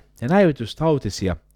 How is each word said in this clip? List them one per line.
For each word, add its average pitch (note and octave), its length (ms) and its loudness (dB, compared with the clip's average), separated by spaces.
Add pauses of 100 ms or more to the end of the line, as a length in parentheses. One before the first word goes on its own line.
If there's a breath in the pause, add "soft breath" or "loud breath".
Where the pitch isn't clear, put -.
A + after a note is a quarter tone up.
(200)
ja A#2 80 -6
näytöstautisia C#3 1080 0 (200)